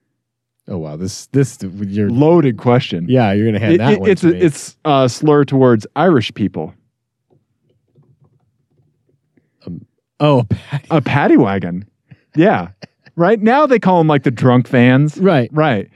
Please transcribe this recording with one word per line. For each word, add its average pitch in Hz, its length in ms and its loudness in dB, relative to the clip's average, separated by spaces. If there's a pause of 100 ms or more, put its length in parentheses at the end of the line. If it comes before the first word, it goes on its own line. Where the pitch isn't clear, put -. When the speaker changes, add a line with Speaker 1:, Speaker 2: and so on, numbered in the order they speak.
(680)
Speaker 1:
Oh, 95 80 -8
wow. 76 200 -10
This, 95 300 -12
this, 135 340 -2
you're 101 500 -6
Speaker 2:
loaded 143 460 2
question. 113 520 -2
Speaker 1:
Yeah, 123 240 2
you're 104 140 0
gonna 107 120 -2
hand 110 140 0
Speaker 2:
It, 175 60 4
Speaker 1:
that 220 140 2
Speaker 2:
it, 202 80 0
Speaker 1:
one 190 80 0
Speaker 2:
it's 190 120 0
Speaker 1:
to 175 80 2
Speaker 2:
a, - 40 4
Speaker 1:
me. 180 60 -6
Speaker 2:
it's - 460 -4
a 135 240 2
slur 147 340 2
towards 131 520 2
Irish 147 400 0
people. 90 380 -6 (3000)
Speaker 1:
Um, 87 200 -16 (340)
oh, 147 200 2
a 120 60 0
paddy. - 460 -8
Speaker 2:
A 156 100 2
paddy 175 360 0
wagon. 95 480 -2 (500)
Yeah. 143 340 0 (460)
Right 190 260 0
now 254 240 2
they 262 140 2
call 185 200 2
'em, 160 80 2
like, 143 160 2
the 143 80 0
drunk 123 360 2
vans. 127 500 2
Speaker 1:
Right. 180 340 0
Speaker 2:
Right. 143 440 -2